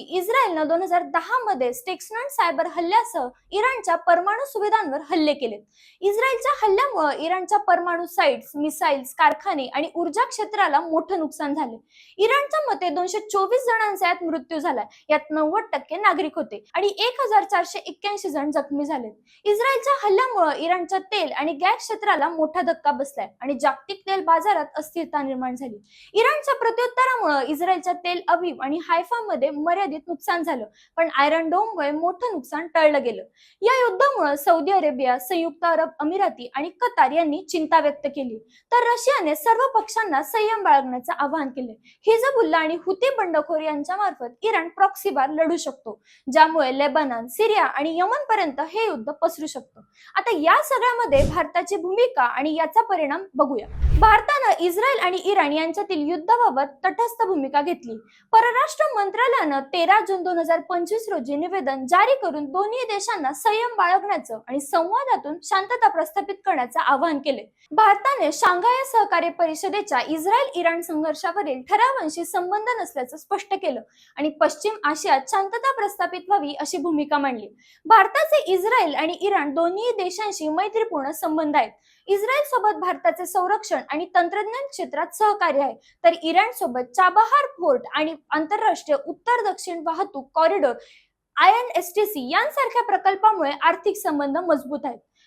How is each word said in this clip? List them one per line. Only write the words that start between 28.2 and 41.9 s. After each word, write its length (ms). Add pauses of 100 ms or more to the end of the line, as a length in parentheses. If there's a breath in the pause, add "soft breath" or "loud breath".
अविव 340
आणि 180 (100)
हैफामध्ये 600
मर्यादित 580
नुकसान 360
झालं, 220 (320 soft breath)
पण 200
आयरन 320
डोममुळे 420
मोठं 420
नुकसान 340
टळलं 360
गेलं. 200 (380 soft breath)
या 200
युद्धामुळे 560
सौदी 340
अरेबिया, 480
संयुक्त 460
अरब 240 (100)
अमिराती 560
आणि 140 (120)
कतार 300
यांनी 320
चिंता 360
व्यक्त 280
केली, 300 (340 soft breath)
तर 220
रशियाने 420
सर्व 320 (120)
पक्षांना 440
संयम 400
बाळगण्याचं 500
आवाहन 360
केले. 260 (320 soft breath)